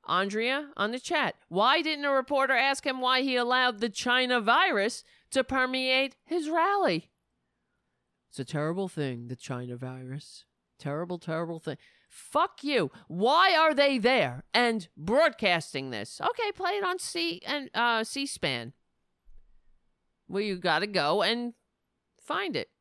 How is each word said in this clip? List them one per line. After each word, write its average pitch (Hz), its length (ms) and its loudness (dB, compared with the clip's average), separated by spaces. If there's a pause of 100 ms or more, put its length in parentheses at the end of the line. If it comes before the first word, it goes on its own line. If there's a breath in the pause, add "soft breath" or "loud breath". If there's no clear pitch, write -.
Andrea, 220 680 -2
on 214 160 -2
the 254 80 -6
chat, 285 360 -2 (140)
why 240 320 2
didn't 294 240 4
a 285 60 2
reporter 269 420 2
ask 269 320 2
him 262 140 -2
why 254 220 2
he 269 140 0
allowed 247 440 2
the 233 100 0
China 247 520 2
virus 240 600 2 (280 soft breath)
to 262 120 2
permeate 262 800 0
his 311 260 -4
rally? 330 600 0 (1160)
It's - 100 -16
a 131 60 -6
terrible 165 420 -4
thing, 127 400 -6
the 123 80 -10
China 123 400 -10
virus. 131 680 -12 (320)
Terrible, 170 420 -6
terrible 165 400 -6
thing. 143 180 -8 (300 soft breath)
Fuck - 560 -2
you. 247 280 0 (160 loud breath)
Why 294 500 4
are 311 160 4
they 277 240 4
there 190 460 2 (100)
and 226 420 2
broadcasting 175 960 0
this? 107 320 -8
Okay, 466 300 -2
play 370 200 -4
it 403 120 -4
on 370 160 -4
C 339 460 -6
and, 277 280 -6
uh, 226 300 0
C-SPAN, 139 680 -6 (1500)
where 196 160 -6
you 202 140 -4
gotta 175 300 0
go 185 360 2
and 233 320 -2 (680)
find 339 340 -6
it. 120 140 -6 (120)